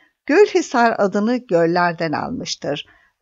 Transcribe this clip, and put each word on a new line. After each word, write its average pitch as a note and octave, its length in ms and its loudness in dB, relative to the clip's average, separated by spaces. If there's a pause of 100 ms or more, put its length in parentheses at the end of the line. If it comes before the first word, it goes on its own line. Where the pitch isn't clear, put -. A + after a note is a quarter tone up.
(260)
Gölhisar D4 720 2
adını G#3 380 0
göllerden E3+ 760 0
almıştır. - 760 -8 (360)